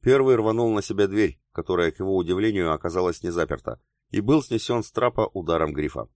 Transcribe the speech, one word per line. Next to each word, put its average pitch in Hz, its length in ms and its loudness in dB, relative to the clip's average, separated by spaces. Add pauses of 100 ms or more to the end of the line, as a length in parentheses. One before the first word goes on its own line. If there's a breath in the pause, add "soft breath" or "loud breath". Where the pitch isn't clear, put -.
Первый 131 320 4
рванул 110 400 2
на 104 80 0
себя 101 240 0
дверь, 98 320 0 (140)
которая, 85 400 0
к - 80 -20
его 95 160 0
удивлению, 92 560 0
оказалась 87 500 -2
не 87 80 -6
заперта, 82 500 -4 (300)
и - 100 -2
был 135 220 2
снесен 117 400 -2
с - 80 -10
трапа 117 420 0
ударом 80 400 0
грифа. 71 440 -6